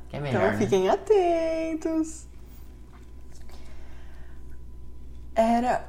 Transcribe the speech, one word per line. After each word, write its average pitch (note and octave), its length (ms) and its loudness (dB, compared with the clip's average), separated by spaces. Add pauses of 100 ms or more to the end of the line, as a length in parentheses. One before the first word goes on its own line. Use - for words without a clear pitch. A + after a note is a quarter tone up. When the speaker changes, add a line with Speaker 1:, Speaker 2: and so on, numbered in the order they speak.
Speaker 1:
Que - 80 -10
é C#3 40 -6
melhor, D3 220 2
Speaker 2:
Então - 100 6
Speaker 1:
né? G#3 60 0
Speaker 2:
fiquem F#3+ 300 6
atentos. D#4+ 1400 2 (3000)
Era A#3 540 4